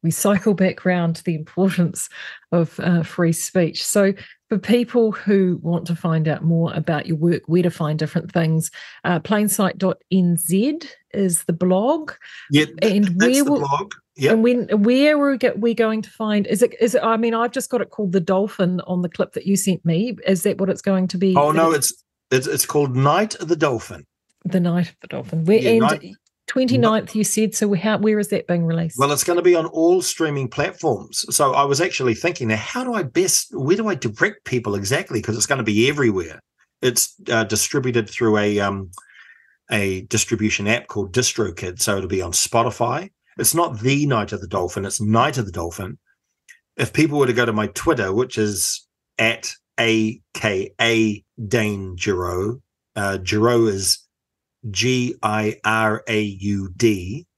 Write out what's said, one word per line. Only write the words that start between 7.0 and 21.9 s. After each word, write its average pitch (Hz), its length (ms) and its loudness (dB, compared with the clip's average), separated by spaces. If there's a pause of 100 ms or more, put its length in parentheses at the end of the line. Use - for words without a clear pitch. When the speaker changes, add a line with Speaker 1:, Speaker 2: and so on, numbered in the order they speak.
Speaker 1:
your 165 100 -2
work, 165 300 0
where 175 160 2
to 175 80 2
find 156 280 -4
different 160 340 -4
things, 160 380 0 (340)
uh, 175 160 2
plainsight 208 560 0
dot 190 220 -2 (140)
N 175 240 4
Z 226 440 0 (320)
is 190 320 0
the - 80 -2
blog. 208 600 0 (380)
Speaker 2:
Yeah, 151 160 6
th-, - 160 -14
Speaker 1:
And 208 220 4 (160)
Speaker 2:
that's 240 120 4
Speaker 1:
where 277 120 4
Speaker 2:
the 277 60 0
Speaker 1:
will, 285 100 2
Speaker 2:
blog. - 340 -2 (240)
Yep. 143 140 4
Speaker 1:
and 226 100 4
when, 247 260 2 (140)
where 277 360 4
are 277 140 2
we 262 60 -2
go-, 247 180 0
we 226 180 0
going 220 280 0
to - 80 -14
find, 208 360 -2
is 202 160 2
it, - 180 2
is 226 140 2
it, - 80 2
I 226 140 2
mean, 226 180 0
I've 233 180 0
just 262 160 -6
got 240 140 -2
it - 80 -8
called 196 220 -4
The 190 80 2
Dolphin 185 680 0
on 180 160 -2
the 175 80 -4
clip - 220 -4
that - 140 -8
you 196 100 2
sent 185 280 -2
me. 190 320 0 (100)
Is 190 180 2
that 202 140 0
what 190 120 0
it's - 100 -4
going 185 280 0
to 180 100 -6
be? 190 180 2
Speaker 2:
Oh, 147 140 4
no, 165 220 4
Speaker 1:
Is 156 40 2
it - 20 0
Speaker 2:
it's, - 260 -4 (260)